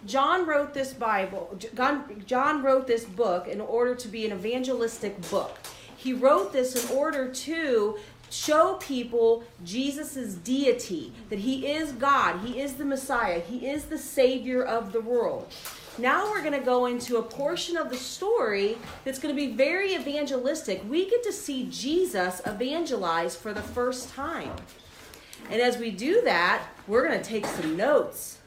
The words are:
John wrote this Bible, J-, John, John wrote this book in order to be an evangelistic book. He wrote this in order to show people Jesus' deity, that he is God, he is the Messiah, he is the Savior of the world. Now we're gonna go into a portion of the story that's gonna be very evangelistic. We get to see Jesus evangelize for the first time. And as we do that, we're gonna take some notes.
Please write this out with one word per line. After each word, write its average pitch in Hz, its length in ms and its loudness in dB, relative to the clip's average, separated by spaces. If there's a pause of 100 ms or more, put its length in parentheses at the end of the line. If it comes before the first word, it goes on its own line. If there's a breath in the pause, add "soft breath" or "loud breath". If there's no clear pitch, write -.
John 302 400 4
wrote 285 260 0
this 269 200 -4
Bible, 190 640 -2
J-, 220 160 -10
John, 254 540 -2
John 277 340 2
wrote 262 240 4
this 233 180 2
book 185 440 0
in 202 120 -6
order 240 360 2
to 247 100 -10
be 214 180 -6
an 214 80 -2
evangelistic 226 880 -2 (120)
book. - 260 -2 (380 loud breath)
He 262 160 -4
wrote 269 400 6
this 254 360 0
in 254 80 0
order 285 300 0
to 254 720 0 (320 loud breath)
show 330 440 4
people 233 680 2 (220 loud breath)
Jesus' 262 680 -4
deity, 185 800 0 (160 loud breath)
that 202 120 -6
he 262 260 -2
is 302 240 -2
God, 233 560 2
he 247 140 -6
is 277 140 -4
the 277 100 -6
Messiah, 254 560 0
he 240 280 -6
is 285 180 -4
the 311 120 -6
Savior 254 640 2
of 214 300 -2
the 226 80 0
world. 214 520 0 (460 loud breath)
Now 311 320 2
we're 403 120 -2
gonna 285 180 0
go 247 260 4
into 240 300 -2
a 220 60 2
portion 330 540 -2
of 294 140 -2
the 254 60 -4
story 233 840 0 (260 loud breath)
that's 262 140 -4
gonna 285 160 -2
be 285 140 0
very 339 460 2
evangelistic. 269 960 -2
We 349 220 0
get 480 140 4
to 415 80 -2
see 254 360 -6
Jesus 190 760 0
evangelize 214 920 -2
for 214 160 -8
the 208 80 -6
first 247 500 -4
time. 269 420 -8 (1000 loud breath)
And 220 100 0
as 247 180 4
we 233 120 -4
do 285 320 2
that, 202 400 4 (240)
we're 226 160 4
gonna 294 200 2
take 214 220 -2
some 160 320 -2
notes. - 720 2